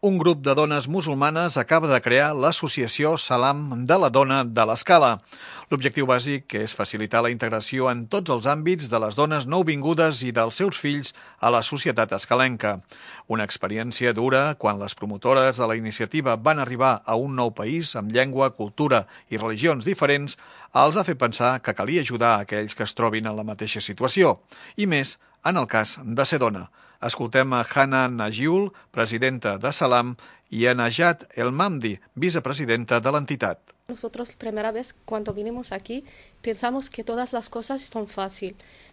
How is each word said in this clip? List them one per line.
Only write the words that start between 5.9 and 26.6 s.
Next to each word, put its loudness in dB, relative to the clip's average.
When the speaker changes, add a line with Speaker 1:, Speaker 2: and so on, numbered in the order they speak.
Speaker 1:
bàsic 0
és -4
facilitar -2
la 0
integració -2
en -4
tots -2
els -2
àmbits 0
de 0
les -4
dones 2
nouvingudes 0
i -2
dels 0
seus -2
fills -4
a 4
la 4
societat -2
escalenca. 0
Una -2
experiència -2
dura 2
quan 0
les -8
promotores 2
de 2
la 0
iniciativa -2
van 2
arribar 2
a 0
un -4
nou 0
país -6
amb -4
llengua, 2
cultura 0
i -6
religions -2
diferents 0
els 4
ha 0
fet -4
pensar 0
que -4
calia -2
ajudar 4
a -2
aquells -4
que -4
es -10
trobin 0
en -6
la -8
mateixa -8
situació, 2
i 0
més -2
en 2
el -2
cas 0
de 0
ser 0
dona. 0